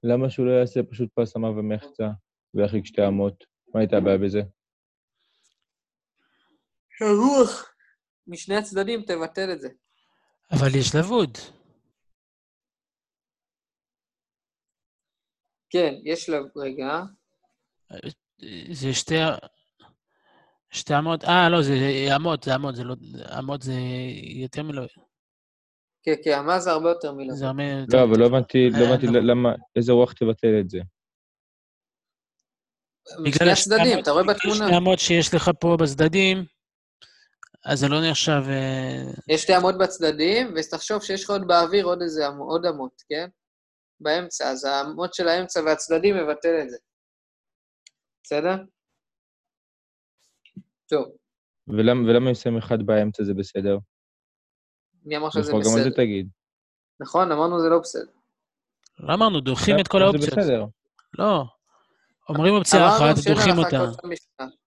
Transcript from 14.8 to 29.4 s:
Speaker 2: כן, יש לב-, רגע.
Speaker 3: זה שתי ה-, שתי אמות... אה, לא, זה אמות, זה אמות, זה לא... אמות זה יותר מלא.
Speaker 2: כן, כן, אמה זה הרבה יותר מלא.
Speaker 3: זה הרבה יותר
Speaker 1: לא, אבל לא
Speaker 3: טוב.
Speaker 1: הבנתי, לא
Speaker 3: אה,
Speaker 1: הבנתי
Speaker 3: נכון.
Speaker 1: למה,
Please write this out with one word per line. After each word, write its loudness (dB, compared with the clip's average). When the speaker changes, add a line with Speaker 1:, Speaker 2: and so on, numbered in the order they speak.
Speaker 2:
כן, 0
יש -8
לב-, -6
רגע. -8
Speaker 3:
זה -6
שתי -2
ה-, -2
שתי -2
אמות... -2
אה, 6
לא, 4
זה 2
אמות, -2
זה -2
אמות, -6
זה -10
לא... -8
אמות -8
זה -6
יותר -10
מלא. -10
Speaker 2:
כן, 0
כן, 2
אמה 0
זה -2
הרבה 0
יותר -2
מלא. -10
Speaker 3:
זה -6
הרבה -6
יותר -2
Speaker 1:
לא, 8
אבל 4
לא 8
Speaker 3:
טוב. 4
Speaker 1:
הבנתי, 4
לא 0
Speaker 3:
אה, 6
Speaker 1:
הבנתי 2
Speaker 3:
נכון. 4
Speaker 1:
למה, 4